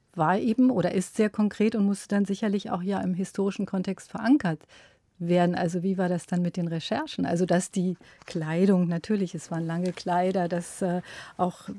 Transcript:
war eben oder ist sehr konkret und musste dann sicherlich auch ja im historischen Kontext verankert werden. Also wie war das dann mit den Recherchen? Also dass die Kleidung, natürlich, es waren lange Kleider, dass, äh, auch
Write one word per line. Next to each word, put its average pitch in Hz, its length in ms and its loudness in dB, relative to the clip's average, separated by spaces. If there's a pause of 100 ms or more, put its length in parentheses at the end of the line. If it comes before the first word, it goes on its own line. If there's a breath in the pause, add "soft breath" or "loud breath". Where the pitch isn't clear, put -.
(140)
war 170 240 2
eben 254 320 4
oder 190 220 2
ist - 220 -2
sehr 214 160 2
konkret 214 460 0
und 202 80 2
musste 202 240 -2
dann 202 160 2
sicherlich 202 480 -2
auch 180 100 -2
ja 190 180 -2
im 180 140 -2
historischen 196 520 -2
Kontext 185 440 -6
verankert 220 480 2 (600 soft breath)
werden. 175 340 4
Also 175 300 -2
wie 190 120 0
war 185 120 0
das 175 180 -2
dann 175 160 0
mit 175 140 -2
den 175 100 0
Recherchen? 170 580 -4
Also 180 220 0
dass 180 240 2
die 180 260 -2 (300 loud breath)
Kleidung, 175 640 2
natürlich, 170 480 -2
es - 160 -10
waren 165 120 -4
lange 170 280 -2
Kleider, 180 560 0
dass, 170 340 -6
äh, 180 200 0 (340 loud breath)
auch 180 320 -4 (100)